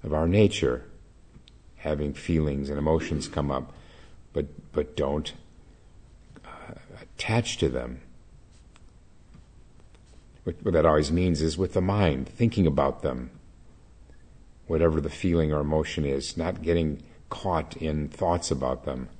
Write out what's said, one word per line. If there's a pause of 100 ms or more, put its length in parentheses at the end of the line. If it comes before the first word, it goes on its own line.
of
our
nature, (920)
having
feelings
and
emotions
come
up, (600)
but, (260)
but
don't, (1120)
uh, (260)
attach
to
them. (2500)
What,
what
that
always
means
is
with
the
mind,
thinking
about
them, (1400)
whatever
the
feeling
or
emotion
is,
not
getting (280)
caught
in
thoughts
about
them. (100)